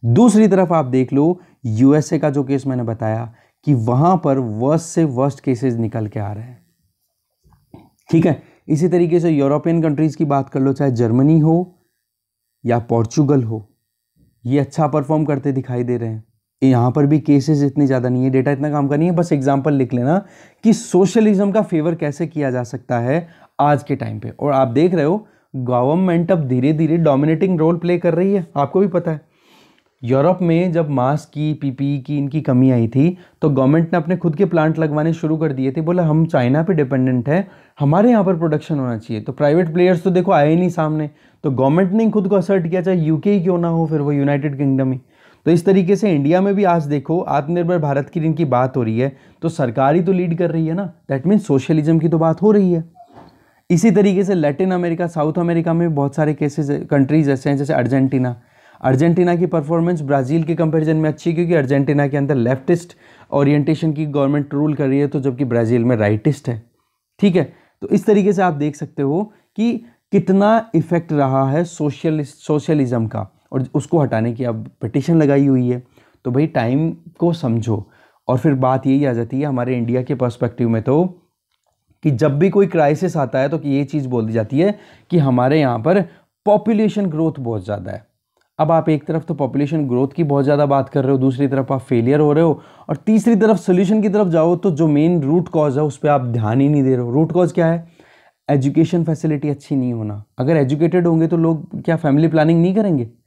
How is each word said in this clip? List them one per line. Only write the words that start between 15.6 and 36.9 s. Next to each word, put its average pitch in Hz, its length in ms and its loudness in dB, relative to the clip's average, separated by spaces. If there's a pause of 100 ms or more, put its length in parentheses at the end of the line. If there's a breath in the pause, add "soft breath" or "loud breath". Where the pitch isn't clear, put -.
दे 123 120 -4
रहे 113 120 -6
हैं। 110 160 -10 (380)
यहाँ 127 280 4
पर 143 160 2
भी 151 140 4
केसेस 143 420 2
इतने 143 240 0
ज़्यादा 127 220 0
नहीं 127 160 0
है, 135 60 2
डेटा 131 220 2
इतना 143 180 -2
काम 143 180 -2
का 147 80 0
नहीं 160 140 2
है, 175 60 0
बस 170 160 0
एग्जांपल 139 420 0
लिख 131 200 -2
लेना 139 280 0 (420 loud breath)
कि 220 80 6
सोशलिज्म 202 800 2
का 214 140 0
फेवर 160 320 -2
कैसे 160 300 -6
किया 151 240 -4
जा 123 140 -4
सकता 123 360 -6
है 147 260 -2 (340 soft breath)
आज 143 220 2
के 143 140 -6
टाइम 110 240 -8
पे। 117 100 -10
और 143 220 -4
आप 135 180 2
देख 165 240 2
रहे 156 100 0
हो 196 220 -2 (280 soft breath)
गवर्नमेंट 156 800 0
अब 165 160 -2
धीरे 127 260 0
धीरे 156 240 0
डोमिनेटिंग 160 600 2
रोल 165 200 0
प्ले 175 200 -2
कर 170 160 0
रही 185 180 0
है, 185 140 -2 (100)
आपको 143 240 0
भी 202 80 2
पता 170 220 -4
है। 151 160 -8 (760 soft breath)
यूरोप 139 400 2
में 170 300 2
जब 156 180 -2
मास्क 135 380 -2
की, 151 260 -4
पीपीई 139 440 -4
की 147 200 -6
इनकी 143 220 -4
कमी 131 300 2
आई 117 180 2
थी 156 280 2 (260 loud breath)
तो 160 80 2
गवर्नमेंट 143 420 2
ने 185 60 0
अपने 170 180 -2
खुद 170 200 -2
के 202 100 2
प्लांट 160 320 0
लगवाने 156 340 0
शुरू 160 240 -2
कर 156 160 -2
दिए 131 200 -4
थे, 160 80 -6
बोला 175 220 -2
हम 160 240 2
चाइना 139 360 2
पे 175 120 0
डिपेंडेंट 127 540 0